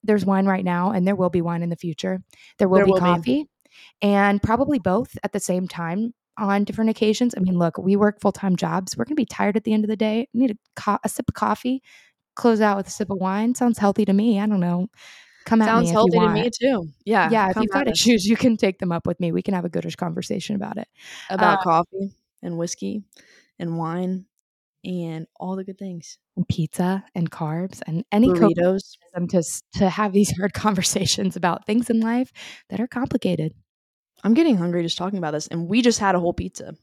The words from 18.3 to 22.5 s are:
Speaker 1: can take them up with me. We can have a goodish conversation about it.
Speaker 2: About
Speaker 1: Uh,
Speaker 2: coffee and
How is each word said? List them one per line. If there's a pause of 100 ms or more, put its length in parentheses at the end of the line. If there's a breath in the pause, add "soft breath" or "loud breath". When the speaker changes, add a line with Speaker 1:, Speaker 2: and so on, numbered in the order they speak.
Speaker 1:
can
take
them
up
with
me.
We
can
have
a
goodish
conversation
about
it. (420 loud breath)
Speaker 2:
About
Speaker 1:
Uh,
Speaker 2:
coffee (320)
and